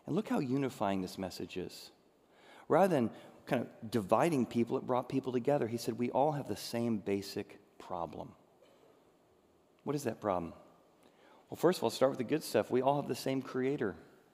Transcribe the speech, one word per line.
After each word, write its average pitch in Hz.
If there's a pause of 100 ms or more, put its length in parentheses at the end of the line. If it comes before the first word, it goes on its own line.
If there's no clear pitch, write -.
And 139
look 220
how 240
unifying 120
this 90
message 92
is. - (800)
Rather 175
than 127 (360)
kind 123
of -
dividing 120
people, 117
it 131
brought 127
people 131
together. 127
He 117
said, 117
"We 120
all 147
have 143
the 101
same 117
basic 101 (180)
problem." 85 (1500)
What 139
is 143
that 113
problem? 90 (960)
Well, 120
first 180
of -
all, 117
start 131
with 135
the 131
good 147
stuff. -
We 123
all 139
have 143
the 131
same 135
creator. 127 (400)